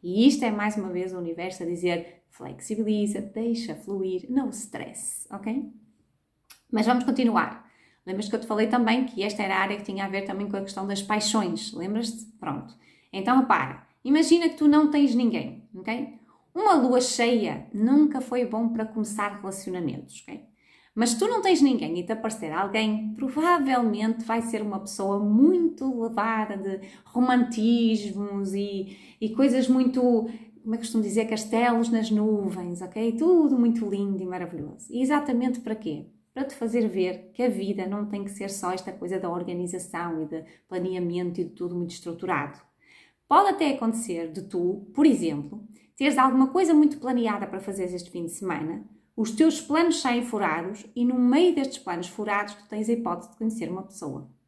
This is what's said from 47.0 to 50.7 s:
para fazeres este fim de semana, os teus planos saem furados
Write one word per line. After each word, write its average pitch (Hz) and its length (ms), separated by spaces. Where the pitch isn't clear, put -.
para 190 140
fazeres 185 340
este 175 160
fim 175 140
de 170 80
semana, 170 520
os 220 140
teus 320 300
planos 330 400
saem 240 220
furados 190 600